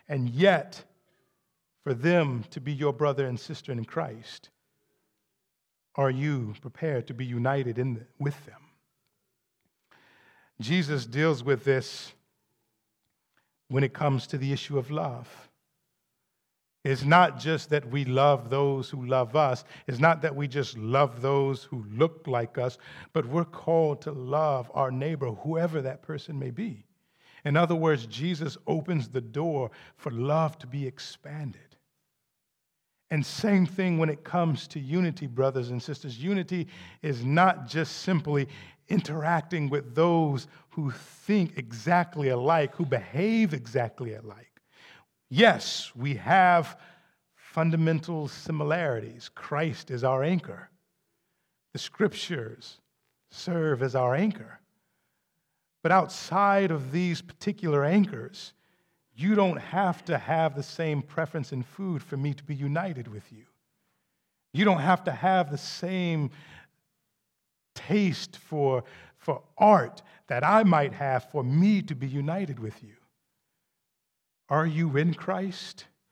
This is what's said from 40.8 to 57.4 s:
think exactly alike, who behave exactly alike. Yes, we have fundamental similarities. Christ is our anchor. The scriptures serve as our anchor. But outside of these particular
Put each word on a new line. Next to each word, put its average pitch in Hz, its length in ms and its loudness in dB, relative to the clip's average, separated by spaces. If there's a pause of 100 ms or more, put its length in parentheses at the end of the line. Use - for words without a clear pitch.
think - 680 -2
exactly 139 720 0
alike, 139 460 2
who 170 100 -2
behave 160 680 0
exactly 117 600 -4
alike. 107 320 -18 (880)
Yes, 160 640 4
we 131 200 -4
have 175 640 4 (560)
fundamental 160 920 0
similarities. 147 1000 -4
Christ - 640 -6
is 123 120 -6
our 131 200 2
anchor. - 480 -4 (1000)
The 139 40 -8
scriptures - 1000 -6 (500)
serve 156 540 -2
as 127 120 0
our 127 200 2
anchor. 180 440 -2 (1200)
But 165 80 2
outside 190 800 2
of 135 200 -4
these 170 300 -2
particular 156 640 -2